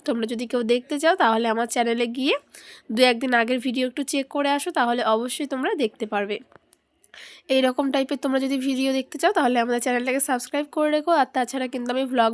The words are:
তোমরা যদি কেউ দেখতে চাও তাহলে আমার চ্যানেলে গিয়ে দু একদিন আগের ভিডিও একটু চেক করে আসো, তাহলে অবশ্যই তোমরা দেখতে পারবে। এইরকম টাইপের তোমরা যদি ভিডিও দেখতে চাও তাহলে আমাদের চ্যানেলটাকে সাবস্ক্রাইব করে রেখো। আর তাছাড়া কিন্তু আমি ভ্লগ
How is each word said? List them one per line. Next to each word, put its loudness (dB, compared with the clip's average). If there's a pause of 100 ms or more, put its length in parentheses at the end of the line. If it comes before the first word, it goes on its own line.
তোমরা -2
যদি -6
কেউ -2
দেখতে 0
চাও 2
তাহলে 2
আমার -2
চ্যানেলে 0
গিয়ে -2 (560)
দু 0
একদিন 4
আগের 2
ভিডিও -2
একটু -6
চেক -2
করে -2
আসো, -2
তাহলে 0
অবশ্যই 0
তোমরা -2
দেখতে -2
পারবে। -4 (1120)
এইরকম 2
টাইপের 0
তোমরা 0
যদি 0
ভিডিও 0
দেখতে -4
চাও 2
তাহলে 2
আমাদের 0
চ্যানেলটাকে -2
সাবস্ক্রাইব -2
করে 0
রেখো। 0
আর 4
তাছাড়া -2
কিন্তু -6
আমি 0
ভ্লগ 2